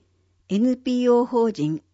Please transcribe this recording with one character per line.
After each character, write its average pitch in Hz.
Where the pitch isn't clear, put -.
エ 196
ヌ 247
ピ 247
ー 240
オ 240
ー -
法 233
人 156